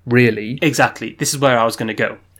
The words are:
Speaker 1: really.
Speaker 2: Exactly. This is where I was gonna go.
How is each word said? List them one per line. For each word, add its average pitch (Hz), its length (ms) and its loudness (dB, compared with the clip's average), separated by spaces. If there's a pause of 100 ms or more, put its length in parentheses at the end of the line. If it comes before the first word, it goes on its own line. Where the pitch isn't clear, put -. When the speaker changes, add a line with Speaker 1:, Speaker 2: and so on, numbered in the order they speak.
Speaker 1:
really. 120 540 2
Speaker 2:
Exactly. 131 580 -2
This 147 140 -4
is 139 80 -6
where 127 180 2
I 113 60 4
was 113 100 0
gonna 110 200 -6
go. 110 240 -4 (220)